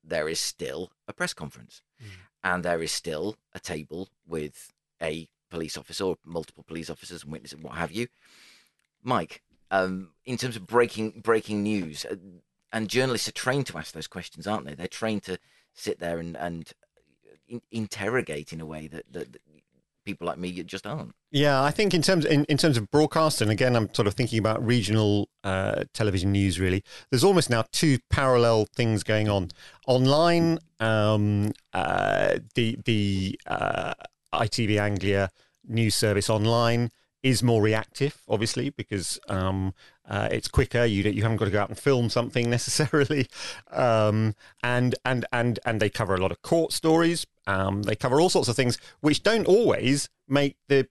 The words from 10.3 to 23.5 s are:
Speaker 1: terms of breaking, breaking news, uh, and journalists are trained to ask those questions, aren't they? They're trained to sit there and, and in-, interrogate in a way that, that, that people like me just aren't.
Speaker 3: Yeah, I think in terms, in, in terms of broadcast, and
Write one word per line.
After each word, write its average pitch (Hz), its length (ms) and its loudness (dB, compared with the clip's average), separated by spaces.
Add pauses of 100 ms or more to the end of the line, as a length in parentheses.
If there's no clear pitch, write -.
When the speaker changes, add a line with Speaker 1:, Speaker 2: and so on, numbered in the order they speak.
Speaker 1:
terms 120 200 -6
of 92 100 -14
breaking, 110 560 0
breaking 107 400 0
news, 92 420 -4
uh, - 100 -8 (580)
and 110 160 -4
journalists 127 400 0
are - 40 -10
trained 135 340 -2
to 80 120 -12
ask - 140 -14
those 78 140 -12
questions, 82 400 -14
aren't 101 200 -6
they? 73 80 -14
They're 80 120 -12
trained 110 380 -6
to 92 140 -8 (360)
sit - 240 -8
there 85 200 -6
and, 85 180 -10
and 85 340 -10 (800)
in-, 120 140 -14 (100)
interrogate 101 800 -6
in 80 80 -12
a 80 60 -12
way 78 220 -14
that, 78 240 -16
that, 64 200 -12
that 64 100 -20 (640)
people 90 220 -10
like 78 120 -6
me 90 240 -8
just - 240 -12
aren't. - 280 -12 (160)
Speaker 3:
Yeah, 139 320 2
I 143 80 2
think 196 220 0
in 175 100 2
terms, 175 220 2
in, 147 200 4
in 147 120 2
terms 147 220 4
of 104 120 -4
broadcast, 151 520 2
and 107 80 2